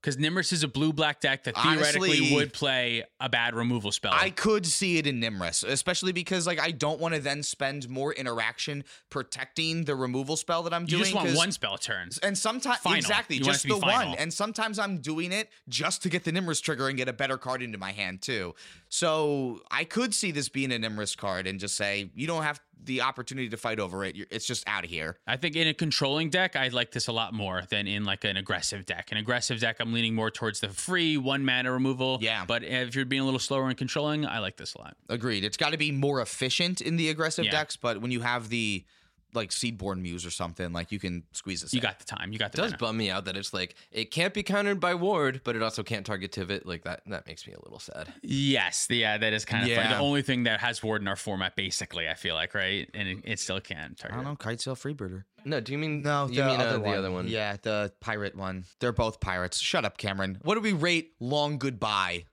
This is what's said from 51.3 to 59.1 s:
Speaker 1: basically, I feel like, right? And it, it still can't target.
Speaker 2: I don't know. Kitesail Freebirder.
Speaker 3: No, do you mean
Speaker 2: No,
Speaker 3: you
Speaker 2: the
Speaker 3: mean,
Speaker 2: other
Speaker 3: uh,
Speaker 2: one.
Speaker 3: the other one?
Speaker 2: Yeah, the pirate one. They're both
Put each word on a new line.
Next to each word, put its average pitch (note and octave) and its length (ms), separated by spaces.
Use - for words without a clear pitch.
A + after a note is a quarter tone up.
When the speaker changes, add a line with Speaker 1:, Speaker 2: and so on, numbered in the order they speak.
Speaker 1:
basically, F2 520
I E2 60
feel E2+ 220
like, E2 180
right? F#2+ 400
And G2+ 140
it, F#2 160
it G#2+ 160
still F#2+ 200
can't D#2 380
target. - 200
Speaker 2:
I C3 40
don't C#3+ 100
know. D3 40
Kitesail A#2+ 440
Freebirder. G2 440
Speaker 3:
No, C#3 160
do A2+ 120
you C#3+ 60
mean D3+ 240
Speaker 2:
No, C#3+ 260
Speaker 3:
you B2 80
Speaker 2:
the C3+ 100
Speaker 3:
mean, B2+ 140
Speaker 2:
other A2+ 160
Speaker 3:
uh, G#2+ 40
Speaker 2:
one. G#2 120
Speaker 3:
the G2+ 60
other F#2+ 120
one? F2+ 180
Speaker 2:
Yeah, G#2 320
the G#2 400
pirate G#2 360
one. F#2+ 280
They're B2 140
both A2 280